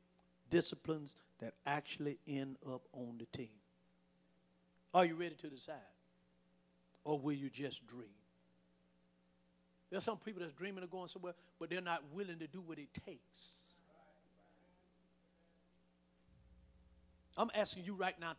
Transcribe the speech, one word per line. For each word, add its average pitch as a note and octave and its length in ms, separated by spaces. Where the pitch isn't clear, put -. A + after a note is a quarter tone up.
disciplines D#3 680
that A#2 140
actually D3 520
end C3+ 300
up B2+ 120
on A#2+ 260
the A#2 80
team. A2+ 180
Are F3+ 120
you E3 100
ready E3 200
to D#3 120
decide? C#3+ 280
Or D3+ 120
will D3+ 160
you C#3 160
just B2 380
dream? A#2 220
There's F#3 140
some G#3+ 140
people F#3+ 240
that's E3 120
dreaming F#3 300
of F3 80
going F3+ 160
somewhere, F3 260
but E3 100
they're F3+ 120
not E3+ 220
willing F3+ 260
to D#3+ 80
do E3 140
what D#3+ 180
it C#3+ 140
takes. - 720
I'm A3 160
asking F#3+ 320
you G3+ 80
right F#3 260
now E3 200